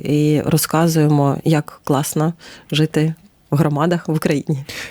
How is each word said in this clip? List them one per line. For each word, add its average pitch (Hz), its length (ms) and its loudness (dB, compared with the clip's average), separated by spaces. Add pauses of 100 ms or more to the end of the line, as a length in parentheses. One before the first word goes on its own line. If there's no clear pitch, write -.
і 151 420 2
розказуємо, 156 960 2
як 156 400 -2
класно 151 500 -2 (380)
жити 156 420 0 (380)
в 147 60 0
громадах 156 500 0
в 165 60 -2
Україні. 147 520 -4 (260)